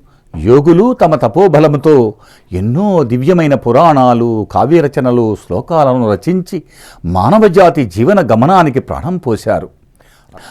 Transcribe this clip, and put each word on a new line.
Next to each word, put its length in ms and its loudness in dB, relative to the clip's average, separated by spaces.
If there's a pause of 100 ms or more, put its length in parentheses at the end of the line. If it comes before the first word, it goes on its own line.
(380)
యోగులు 540 2
తమ 220 0
తపోబలముతో 1000 2 (380)
ఎన్నో 500 -2
దివ్యమైన 520 0
పురాణాలు, 1000 0
కావ్యరచనలు, 840 0 (100)
శ్లోకాలను 680 -2
రచించి 500 -6 (420)
మానవజాతి 800 2
జీవన 480 0
గమనానికి 480 0
ప్రాణం 360 -8
పోశారు. 600 -6 (720)